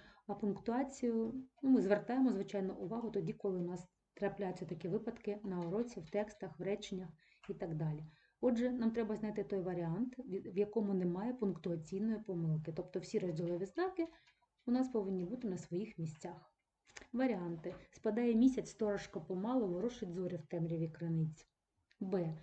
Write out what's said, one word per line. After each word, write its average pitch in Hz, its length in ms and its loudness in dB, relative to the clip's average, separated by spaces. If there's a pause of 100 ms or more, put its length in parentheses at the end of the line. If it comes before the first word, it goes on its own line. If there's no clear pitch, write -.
(280)
а 202 60 -4
пунктуацію, 226 1080 0 (180)
ну, 269 80 2
ми 240 120 10
звертаємо, 226 500 4
звичайно, 190 460 0
увагу 220 340 -4
тоді, 196 220 0
коли 185 260 0
у - 20 2
нас 175 260 -4 (260)
трапляються 196 520 -2
такі 175 220 -6
випадки 214 560 -4
на 185 160 -2
уроці, 202 400 -2
в 160 100 -12
текстах, 208 500 -4
в 180 40 -6
реченнях 190 460 -4 (400)
і 185 40 -2
так 165 220 -4
далі. 156 300 0 (360)
Отже, 247 300 4
нам 226 200 2
треба 220 240 0
знайти 214 280 -2
той 196 180 -2
варіант, 175 560 -2
в, 190 340 -6
в 175 60 -4
якому 202 360 2
немає 185 400 2
пунктуаційної 196 840 0
помилки. 165 560 0
Тобто 180 240 -4
всі 208 200 -2
розділові 175 460 -2
знаки 339 420 -2 (580)
у 240 60 0
нас 254 180 4
повинні 190 360 0
бути 233 220 -4
на 180 100 -2
своїх 185 400 -4
місцях. 170 560 -8 (600)
Варіанти. 180 600 0 (160)
Спадає 226 440 2
місяць, 240 340 6
сторожко 202 520 -2
помало, 208 460 0
ворушить 180 460 -2
зорі 180 220 -2
в 165 100 -8
темряві 165 420 0
криниць. 160 600 -2 (520)
Б. 180 440 0